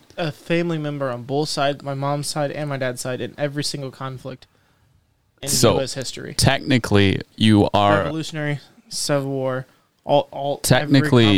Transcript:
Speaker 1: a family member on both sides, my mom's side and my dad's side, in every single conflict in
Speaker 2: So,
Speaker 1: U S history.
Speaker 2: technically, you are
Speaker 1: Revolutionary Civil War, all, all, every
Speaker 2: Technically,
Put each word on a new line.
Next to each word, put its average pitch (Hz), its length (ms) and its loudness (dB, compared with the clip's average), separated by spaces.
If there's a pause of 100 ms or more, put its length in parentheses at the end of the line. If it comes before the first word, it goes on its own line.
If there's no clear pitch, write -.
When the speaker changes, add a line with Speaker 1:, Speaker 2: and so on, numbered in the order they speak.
(180)
Speaker 1:
a 165 140 -4
family 170 480 -2
member 147 320 -4
on 120 120 -8
both 139 260 -2
sides, 143 340 -2
my 139 100 -6
mom's 139 340 -4
side 147 240 -4
and 147 180 -6
my 135 80 -6
dad's 127 240 -4
side, 127 200 -6
in 117 160 -10
every 143 260 -4
single 135 280 -8
conflict 131 560 -12 (960)
in 139 60 -6
Speaker 2:
So, 120 260 4
Speaker 1:
U - 60 0
S 127 140 -8
history. - 400 -10
Speaker 2:
technically, 113 840 2 (140)
you 107 380 4
are 101 240 4
Speaker 1:
Revolutionary 147 600 -4 (340)
Civil 139 360 -2
War, 131 360 -4 (400)
all, 143 260 2
all, 139 240 -4
every - 80 -14
Speaker 2:
Technically, 135 640 6 (120)